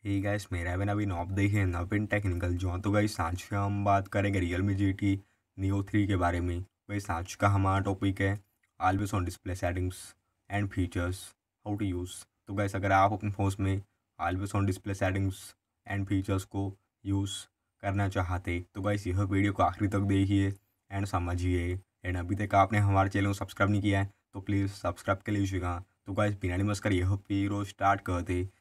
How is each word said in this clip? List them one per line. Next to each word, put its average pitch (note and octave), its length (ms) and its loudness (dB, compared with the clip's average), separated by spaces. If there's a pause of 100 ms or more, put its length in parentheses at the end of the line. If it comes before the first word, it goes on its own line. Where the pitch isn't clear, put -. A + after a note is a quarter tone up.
Hey G2 200 0
गाइस, G2+ 280 -2
मेरा F2 240 -2
भी G2 80 0
नवीन, G2+ 280 0
आप F2 180 -4
देख G2 220 2
रहे G#2 80 4
हैं F#2+ 60 4
नवीन F2+ 400 0
टेक्निकल F2+ 500 -2
जोन। F2+ 240 -2
तो G2+ 100 -2
गाइस, G#2 300 2
आज F2 220 -2
का G2+ 220 -2
हम G2+ 200 -2
बात G2 240 2
करेंगे G2+ 320 0
Realme F#2 340 0
जी G2 180 2
टी G2 280 0 (380)
Neo G2 300 0
थ्री G2+ 180 2
के G2 100 2
बारे F2 240 2
में। F2 200 -2
गाइस, - 500 -10
आज F2 240 -6
का G2+ 140 2
हमारा G2 320 4
टॉपिक G2 400 -2
है G2 240 0 (360)
always F#2+ 340 2
on F2+ 120 0
display F2+ 300 -8
settings F2+ 400 -2 (540)
and G2+ 220 -2
features, F2+ 440 -2 (500)
how G#2+ 140 -2
to G2+ 100 0
use। F2+ 360 -8 (200)
तो G2+ 80 -8
गाइस, G2+ 220 -2
अगर G2 160 2
आप G2 200 6
अपने G#2+ 180 -2
फ़ोन G2 300 0
में G2 220 0 (360)
always F#2 360 -4
on G2 160 2
display F#2+ 280 -4
settings F#2+ 360 0 (520)
and G2 220 -4
features F#2+ 360 0
को G2 340 -6 (260)
यूज़ G2 280 -2 (500)
करना G2+ 260 0
चाहते, F2+ 560 -2 (100)
तो G2+ 80 -8
गाइस, G2+ 240 0
यह F#2 160 0
वीडियो G2 300 2
को F#2 100 2
आखिरी F#2+ 260 2
तक G2+ 120 0
देखिए G2 520 4 (380)
and G2+ 160 -2
समझिए। F2+ 680 0
And F#2 400 -8
अभी F2+ 180 -2
तक G2 200 -2
आपने G2 240 6
हमारे G2 300 4
चैनल G2+ 180 0
को G2+ 60 0
सब्सक्राइब G2 380 -2
नहीं G#2 120 2
किया G2 180 2
है, G2 120 -2 (200)
तो G2+ 80 -10
प्लीज़ G2 300 -2
सब्सक्राइब F#2+ 480 -2
कर - 140 -6
लीजिएगा। F#2 520 -2 (220)
तो G2+ 60 -8
गाइस, G#2 280 2
बिना F2+ 160 -2
डिले G2 120 2
मत G2+ 100 -2
करिए, F#2+ 220 0
यह F#2+ 100 2
वीडियो G2+ 540 0
स्टार्ट G2 360 2
करते। F2+ 480 -2 (120)